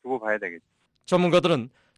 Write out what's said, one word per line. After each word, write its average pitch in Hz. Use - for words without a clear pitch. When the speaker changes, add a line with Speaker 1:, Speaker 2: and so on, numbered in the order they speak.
Speaker 1:
두고 123
봐야 107
되겠죠. 87
Speaker 2:
전문가들은 170